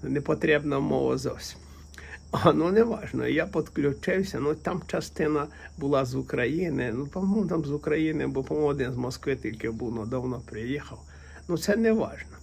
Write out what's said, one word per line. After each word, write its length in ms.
Непотрібна 760
мова 380
зовсім. 420
А, 220
ну, 180
неважно, 560
я 180
підключився, 960
ну, 160
там 320
частина 600
була 280
з 100
України, 800
ну, 120
по-моєму, 400
там 180
з 60
України, 560
бо, 160
по-моєму, 260
один 220
з 40
Москви 400
тільки 340
був, 260
ну, 100
давно 400
приїхав. 540
Ну, 100
це 180
неважно. 680